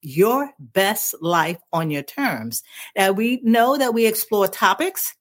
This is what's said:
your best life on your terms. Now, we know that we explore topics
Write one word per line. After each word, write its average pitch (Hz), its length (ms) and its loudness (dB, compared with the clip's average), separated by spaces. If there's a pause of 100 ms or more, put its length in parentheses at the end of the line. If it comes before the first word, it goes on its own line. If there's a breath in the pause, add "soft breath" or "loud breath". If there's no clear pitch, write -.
your 220 540 2
best 190 640 -2
life 170 360 0 (140)
on 165 180 -2
your 143 140 -4
terms. 180 580 -6 (320 loud breath)
Now, 190 200 2
we 233 280 0
know 233 360 4
that 262 160 0
we 226 120 2
explore 214 440 0
topics - 720 -2